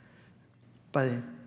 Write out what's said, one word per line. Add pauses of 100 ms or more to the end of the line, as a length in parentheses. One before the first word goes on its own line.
(920)
by (280)